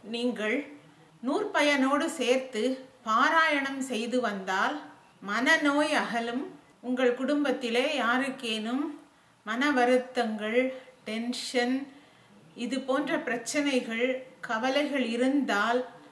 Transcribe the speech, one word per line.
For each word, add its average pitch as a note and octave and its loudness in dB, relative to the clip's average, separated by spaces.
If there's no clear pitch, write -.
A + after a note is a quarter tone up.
நீங்கள் A3+ -2
நூற்பயனோடு D4 2
சேர்த்து A#3+ 0
பாராயணம் C#4 2
செய்து A#3 -2
வந்தால் G3+ -2
மனநோய் D4 2
அகலும். A#3 -4
உங்கள் B3+ 2
குடும்பத்திலே C4 0
யாருக்கேனும் B3 -2
மன B3 0
வருத்தங்கள், A#3+ 2
tension, A#3+ -2
இது A#3+ -4
போன்ற D4+ 0
பிரச்சனைகள், B3 -2
கவலைகள் C4 0
இருந்தால் A#3 2